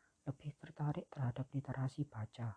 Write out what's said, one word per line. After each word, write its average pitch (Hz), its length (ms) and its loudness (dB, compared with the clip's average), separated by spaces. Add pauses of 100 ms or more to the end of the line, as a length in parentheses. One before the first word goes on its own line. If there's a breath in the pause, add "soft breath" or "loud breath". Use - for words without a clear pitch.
(280 soft breath)
lebih 147 320 -4
tertarik 151 520 0
terhadap 131 440 0
literasi 135 520 2
baca. 110 500 -2